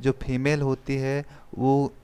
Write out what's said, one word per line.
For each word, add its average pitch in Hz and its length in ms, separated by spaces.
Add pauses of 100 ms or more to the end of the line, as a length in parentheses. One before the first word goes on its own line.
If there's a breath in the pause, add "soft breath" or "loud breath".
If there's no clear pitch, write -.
जो 131 100
फीमेल 135 500
होती 135 340
है 135 300 (320 loud breath)
वो 135 360 (100)